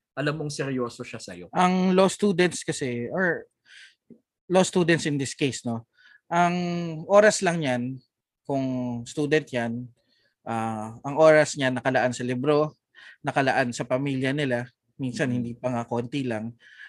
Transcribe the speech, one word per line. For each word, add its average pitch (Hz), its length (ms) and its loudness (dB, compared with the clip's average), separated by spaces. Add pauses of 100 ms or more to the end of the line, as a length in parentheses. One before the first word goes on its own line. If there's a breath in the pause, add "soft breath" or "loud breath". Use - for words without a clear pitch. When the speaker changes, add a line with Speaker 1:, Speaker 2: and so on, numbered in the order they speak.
(160)
Speaker 1:
alam 143 160 -2
mong 151 160 -6
seryoso 131 540 -6
siya 117 160 -14
sa'yo. 90 340 -16
Speaker 2:
Ang 185 400 2
law 190 160 6
students 180 540 0
kasi, 120 480 -4
or 165 340 -2 (1000 loud breath)
law 185 160 4
students 170 420 2
in 147 140 0
this 135 160 -4
case, - 280 -2
no? 117 220 -4 (420 soft breath)
Ang 175 280 2 (500)
oras 208 380 6
lang 170 180 2
yan, 127 220 0 (600)
kung 135 220 -4 (400)
student 147 400 0
yan, 117 280 -4 (720)
ah, 113 600 -6
ang 139 140 -8
oras 156 380 6
niya 139 140 0
nakalaan 127 420 0
sa 123 120 -8
libro, 147 520 0 (460 loud breath)
nakalaan 135 500 0
sa 127 140 -6
pamilya 135 480 -2
nila, 127 320 -2 (320)
minsan 131 320 -4
Speaker 1:
Mm. 123 60 0
Speaker 2:
hindi 120 180 -4
pa 127 160 -6
nga 120 160 -2
konti 120 400 -4
lang, 113 280 -4 (360 loud breath)